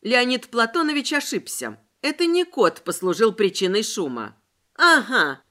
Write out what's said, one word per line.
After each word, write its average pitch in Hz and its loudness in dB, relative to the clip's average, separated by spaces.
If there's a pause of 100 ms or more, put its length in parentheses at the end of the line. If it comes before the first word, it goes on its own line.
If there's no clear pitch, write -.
Леонид 247 0
Платонович 285 0
ошибся. 139 -6 (240)
Это 302 -2
не 339 2
кот 220 0
послужил 185 0
причиной 196 0
шума. 131 -8 (380)
Ага! 233 2